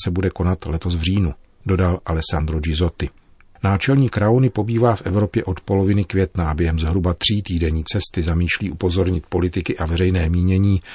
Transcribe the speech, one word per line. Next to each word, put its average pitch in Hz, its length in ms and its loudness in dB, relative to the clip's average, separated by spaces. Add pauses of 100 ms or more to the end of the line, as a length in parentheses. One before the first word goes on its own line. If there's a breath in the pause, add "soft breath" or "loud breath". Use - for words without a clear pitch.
se 92 80 -2
bude 92 180 0
konat 87 360 -2
letos 82 300 -2
v 82 60 -2
říjnu, 90 320 0 (320)
dodal 90 400 0
Alessandro 78 540 -2
Gisotti. 78 500 -2 (540)
Náčelník 120 540 2
Raoni 120 320 4
pobývá 113 460 2
v - 100 -6
Evropě 104 380 0
od 90 180 -4
poloviny 98 420 2
května 92 460 -2
a 78 40 0
během 82 260 0
zhruba 85 340 0
tří 101 280 2
týdenní 80 420 -2
cesty 90 400 -2
zamýšlí 85 480 -2
upozornit 87 580 -2
politiky 90 480 -2
a - 80 -4
veřejné 85 440 0
mínění 92 520 2 (140)